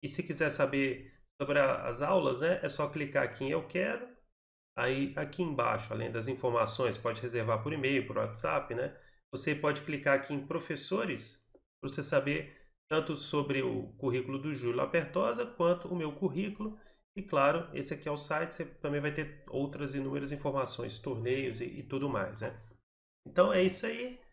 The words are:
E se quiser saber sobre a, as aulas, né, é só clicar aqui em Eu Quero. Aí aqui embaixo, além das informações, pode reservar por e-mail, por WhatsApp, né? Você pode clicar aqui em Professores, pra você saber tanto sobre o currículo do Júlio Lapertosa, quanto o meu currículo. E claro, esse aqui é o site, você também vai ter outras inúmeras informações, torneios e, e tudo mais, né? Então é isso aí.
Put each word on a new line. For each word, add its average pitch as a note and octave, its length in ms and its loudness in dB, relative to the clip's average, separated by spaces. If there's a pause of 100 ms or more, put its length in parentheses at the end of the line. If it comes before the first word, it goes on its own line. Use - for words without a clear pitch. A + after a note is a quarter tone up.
E C#3+ 60 -6
se - 140 -4
quiser D#3 280 2
saber C#3 640 0 (260)
sobre C#3+ 180 2
a, C3+ 280 4
as A#2+ 160 -2
aulas, D3 400 4
né, E3 200 2
é D3+ 60 0
só D3 200 0
clicar C#3+ 340 0
aqui B2 220 -2
em C3+ 60 0
Eu D#3+ 160 0
Quero. - 420 -2 (680)
Aí C3+ 400 0
aqui D3+ 260 -2
embaixo, A#2 500 0
além A2 180 -2
das A2+ 180 -4
informações, A#2+ 720 2
pode A#2 240 -2
reservar A#2 400 0
por D3 100 -2
e-mail, C3+ 340 2
por G#2+ 120 -2
WhatsApp, A#2 560 0
né? C3 200 -2 (360)
Você D3 240 0
pode D3 280 0
clicar C#3 340 2
aqui C3+ 160 -2
em C#3+ 140 -2
Professores, E3 1040 -4 (320)
pra C#3 100 -4
você C#3 120 -4
saber D3 540 2 (320)
tanto D#3 280 2
sobre C#3+ 460 0
o A2+ 360 -2
currículo C3 400 0
do D3 160 -4
Júlio A#2+ 220 0
Lapertosa, F3 680 2
quanto F3 440 2
o F3+ 80 -2
meu D#3 160 0
currículo. G3 680 -2 (380)
E G3 60 -8
claro, D#3+ 500 4
esse C#3+ 220 -4
aqui D3 140 -8
é D3 40 -2
o D3 40 -2
site, D#3+ 380 -2
você E3 100 -6
também D3 360 -4
vai D3 120 -2
ter D3 360 -6
outras C#3+ 460 -4
inúmeras C#3 380 -2
informações, C3 680 -2
torneios B2 640 -2
e, A#2+ 40 -4
e - 180 -8
tudo C#3 260 -2
mais, G#2 340 -2
né? - 180 -6 (640)
Então G3 260 6
é F#3 100 6
isso F#3 240 4
aí. A#3+ 340 -6 (120)